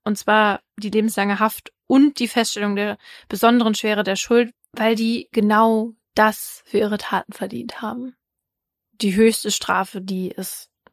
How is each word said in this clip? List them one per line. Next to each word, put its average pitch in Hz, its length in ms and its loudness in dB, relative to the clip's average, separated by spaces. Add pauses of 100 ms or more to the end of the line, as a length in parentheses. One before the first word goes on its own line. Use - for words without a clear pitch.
und 208 140 -2
zwar 214 440 2 (160)
die 208 120 -8
lebenslange 202 500 0
Haft - 320 -2 (160)
und 277 320 4
die 240 80 -2
Feststellung 208 480 -2
der 202 220 -4 (320)
besonderen 226 460 2
Schwere 214 280 -2
der 196 120 -2
Schuld, 233 380 0 (180)
weil 226 240 0
die 226 360 -4
genau 220 600 2 (240)
das - 500 0
für - 140 -2
ihre 208 180 0
Taten - 360 -6
verdient 233 480 -10
haben. 247 340 -10 (760)
Die 196 220 -2
höchste 220 360 4
Strafe, 190 480 -4
die 185 360 -6
es - 340 -12 (240)